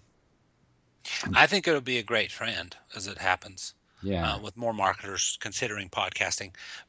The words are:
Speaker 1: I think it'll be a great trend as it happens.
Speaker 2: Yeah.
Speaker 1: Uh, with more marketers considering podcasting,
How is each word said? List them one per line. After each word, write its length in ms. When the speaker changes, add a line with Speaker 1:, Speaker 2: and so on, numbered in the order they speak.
Speaker 1:
I 120
think 200
it'll 140
be 160
a 60
great 260
trend 460
as 120
it 100
happens. 560
Speaker 2:
Yeah. 320
Speaker 1:
Uh, 60
with 180
more 160
marketers 680
considering 480
podcasting, 640